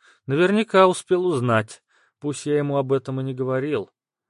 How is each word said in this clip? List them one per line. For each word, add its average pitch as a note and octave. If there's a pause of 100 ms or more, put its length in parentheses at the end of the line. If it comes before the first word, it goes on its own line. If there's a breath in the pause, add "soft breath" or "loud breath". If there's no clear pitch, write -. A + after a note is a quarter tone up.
(260 soft breath)
наверняка F#3+
успел F#3
узнать. A#2+ (360)
Пусть C#3+
я D3
ему C#3+
об C3+
этом C3
и C3
не C3+
говорил. C3 (400)